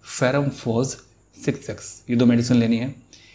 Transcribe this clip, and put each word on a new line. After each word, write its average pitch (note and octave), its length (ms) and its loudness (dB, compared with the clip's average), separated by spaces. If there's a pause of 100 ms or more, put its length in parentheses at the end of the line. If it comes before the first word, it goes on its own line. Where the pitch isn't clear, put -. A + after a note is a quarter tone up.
(200)
फेरम C#3 300 2
फोज B2 380 -2 (500)
सिक्स - 320 -6
एक्स, - 400 -14
ये A#2+ 60 0
दो A#2+ 100 4
मेडिसिन A#2+ 320 4
लेनी A#2 200 2
है। B2 160 -4 (420)